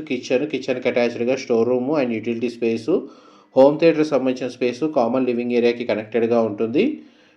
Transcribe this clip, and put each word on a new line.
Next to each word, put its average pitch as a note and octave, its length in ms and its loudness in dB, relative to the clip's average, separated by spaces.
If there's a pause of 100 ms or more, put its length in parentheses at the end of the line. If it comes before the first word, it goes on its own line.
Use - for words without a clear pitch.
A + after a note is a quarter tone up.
కిచెన్, C3+ 460 -2
కిచెన్‌కి B2+ 420 -4
అటాచ్డ్‌గా A#2+ 480 0
స్టోర్ A#2 300 0
రూమ్ B2+ 260 0
and C3 180 0
యుటిలిటీ A#2 380 -4
స్పేస్, A2+ 420 -2 (640)
హోమ్ C#3+ 220 8
థియేటర్ D#3 300 4
సంబంధించిన C3 420 -2
స్పేస్ B2 340 -4 (100)
కామన్ B2+ 340 0
లివింగ్ A#2+ 280 -2
ఏరియాకి A#2+ 300 2
కనెక్టెడ్‌గా A2+ 560 0
ఉంటుంది. A2+ 440 0 (520)